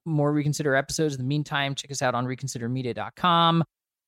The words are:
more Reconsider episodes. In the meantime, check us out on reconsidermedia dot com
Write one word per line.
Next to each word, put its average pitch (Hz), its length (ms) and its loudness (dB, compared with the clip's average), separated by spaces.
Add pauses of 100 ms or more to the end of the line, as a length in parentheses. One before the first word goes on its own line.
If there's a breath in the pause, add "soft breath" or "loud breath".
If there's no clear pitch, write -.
more 147 260 2
Reconsider 147 440 0
episodes. 139 400 0
In 131 60 -6
the 127 60 -2
meantime, 139 480 0
check - 160 -10
us 135 100 -8
out 123 120 2
on 123 120 0
reconsidermedia 127 680 -4
dot 101 220 -8
com 170 480 4 (440)